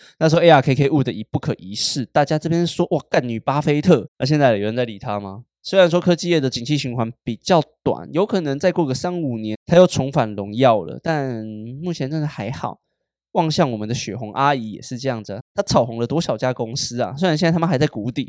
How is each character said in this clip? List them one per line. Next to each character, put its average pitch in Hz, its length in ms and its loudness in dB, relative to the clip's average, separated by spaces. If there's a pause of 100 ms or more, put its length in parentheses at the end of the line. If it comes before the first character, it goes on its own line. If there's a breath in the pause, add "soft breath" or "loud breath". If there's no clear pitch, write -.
(180 soft breath)
那 160 120 2
时 165 80 4
候 165 40 4
A 170 100 8
R 143 100 8
K 135 140 2
K 139 140 2
悟 143 140 2
的 113 80 -2
一 98 100 -8
不 - 160 -4
可 - 200 -4
一 95 180 -14
世， - 300 -4
大 151 180 2
家 156 160 0
这 - 80 -6
边 170 180 2
说 - 260 -2
，“哇， 156 180 -2
干 - 180 0
女 113 100 -4
巴 139 220 -2
菲 147 220 2
特。” 151 360 4
那 139 80 -2
现 147 140 2
在 135 120 6
有 101 80 2
人 107 140 -2
在 123 120 -2
理 107 120 -10
他 104 220 -6
吗？ 101 240 -12 (180)
虽 - 160 -2
然 180 120 8
说 170 100 2
科 175 160 4
技 175 140 -4
业 165 100 4
的 131 100 2
景 120 140 -6
气 143 140 0
循 127 180 -4
环 120 160 -2 (140)
比 117 100 -4
较 170 260 2 (220)
短， 85 300 -2
有 180 120 0
可 196 140 -2
能 143 180 -4
再 180 140 2
过 175 140 0
个 131 80 -2
三 175 280 -4
五 123 160 -4
年， 107 280 -6
它 165 100 0
又 180 100 10
重 143 240 -2
返 120 240 -2
荣 101 220 -8
耀 117 280 4
了， 64 200 -10
但 135 420 -4 (380)
目 180 80 -4
前 139 180 -4
真 156 120 -2
的 151 60 -2
还 107 220 -8
好。 - 300 -8 (520)
望 165 200 0
向 147 180 2
我 113 60 -4
们 107 100 -6
的 113 80 -6
雪 101 220 -6
红 107 160 -10
阿 139 240 2
姨 110 160 -8
也 - 100 -12
是 - 160 -12
这 131 120 -6
样 113 120 -6
子 101 120 -12
啊， 107 80 -10 (120)
她 - 80 0
炒 131 240 2
红 117 140 -6
了 120 80 -2
多 147 140 -2
少 120 160 -4
家 127 160 -2
公 117 200 -8
司 120 280 -6
啊？ 98 160 -4
虽 185 100 0
然 156 100 2
现 165 80 0
在 165 60 4
他 175 80 0
妈 165 80 0
还 156 100 0
在 147 80 2
谷 110 240 -6
底， 127 200 -6